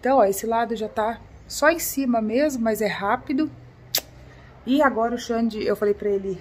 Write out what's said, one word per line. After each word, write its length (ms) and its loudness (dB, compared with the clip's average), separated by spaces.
Então, 180 4
ó, 60 8
esse 220 0
lado 300 -2
já 120 -6
tá 320 -4
só 240 2
em 80 0
cima 420 0
mesmo, 420 0
mas 180 0
é 60 0
rápido. 640 -2
E 180 2
agora 320 2
o 40 -6
Xande, 480 -4
eu 80 2
falei 200 0
pra 160 -4
ele 300 -2